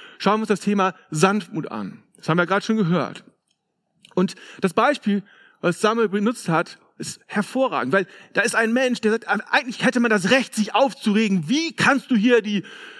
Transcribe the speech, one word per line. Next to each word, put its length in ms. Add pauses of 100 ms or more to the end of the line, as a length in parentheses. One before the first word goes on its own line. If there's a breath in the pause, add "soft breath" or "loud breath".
(180 loud breath)
schauen 200
wir 40
uns 60
das 120
Thema 340 (160 soft breath)
Sanftmut 600
an. 320 (140)
Das 120
haben 100
wir 80
gerade 180
schon 120
gehört. 480 (920)
Und 200 (260 loud breath)
das 140
Beispiel, 480 (380 soft breath)
was 200
Samuel 280
benutzt 400
hat, 300 (180)
ist 300
hervorragend, 640
weil 140 (280 loud breath)
da 80
ist 120
ein 180
Mensch, 280
der 120
sagt, 140
eigentlich 580
hätte 140
man 120
das 200
Recht, 240
sich 200
aufzuregen. 760
Wie 260
kannst 360
du 40
hier 260
die, 220 (380 loud breath)